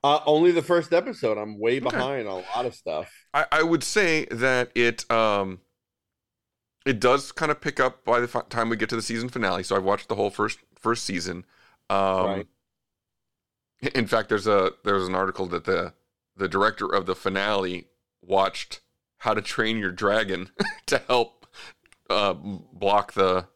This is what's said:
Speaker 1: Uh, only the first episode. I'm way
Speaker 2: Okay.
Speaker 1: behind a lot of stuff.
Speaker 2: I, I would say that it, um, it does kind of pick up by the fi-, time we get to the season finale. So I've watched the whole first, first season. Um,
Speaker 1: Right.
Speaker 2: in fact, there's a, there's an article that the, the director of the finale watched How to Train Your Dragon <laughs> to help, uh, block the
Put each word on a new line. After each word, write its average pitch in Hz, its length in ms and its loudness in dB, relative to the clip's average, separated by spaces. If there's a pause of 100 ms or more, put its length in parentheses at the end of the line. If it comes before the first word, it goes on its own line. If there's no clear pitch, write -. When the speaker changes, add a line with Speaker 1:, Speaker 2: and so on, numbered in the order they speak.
Speaker 1:
Uh, 147 220 4
only 160 240 6
the 170 120 2
first 170 300 2
episode. 165 460 0
I'm 107 200 -8
way 120 220 0
Speaker 2:
Okay. 123 100 -2
Speaker 1:
behind 127 380 -4
a 95 60 -6
lot 113 320 -6
of 117 80 -8
stuff. - 360 -8 (220)
Speaker 2:
I, 151 180 2
I 156 120 4
would 165 200 2
say 165 440 2
that 123 480 0
it, 117 360 0
um, 101 500 2 (1200)
it 123 160 0
does 131 320 2
kind 156 180 -4
of 143 100 -2
pick - 200 -6
up 127 240 -2
by 120 160 2
the 120 80 -2
fi-, - 200 -4
time 117 200 -2
we 117 80 -2
get 107 140 -4
to 117 60 -4
the 113 60 -4
season 117 260 -6
finale. 98 340 -2
So - 120 -4
I've 98 100 0
watched 101 240 -2
the 107 60 -4
whole 101 160 -2
first, 107 280 -4 (200)
first 117 260 -2
season. 90 400 -6 (460)
Um, 95 360 2
Speaker 1:
Right. 98 200 -4 (1500)
Speaker 2:
in 120 120 2
fact, 110 220 0
there's 104 180 0
a, 98 260 4 (120)
there's 98 240 0
an 92 60 -4
article 95 320 -2
that 85 180 -6
the, 87 300 -2 (420)
the 95 120 -4
director 101 380 0
of 90 200 0
the 95 100 -2
finale 95 680 -2 (340)
watched 95 600 -2 (380)
How 107 160 0
to 104 80 -2
Train 113 360 -2
Your 98 120 -2
Dragon 98 600 -2 (180)
<laughs> - 180 -12
to 139 120 0
help, - 480 -2 (640)
uh, 98 260 2
block 98 800 -2
the 92 420 2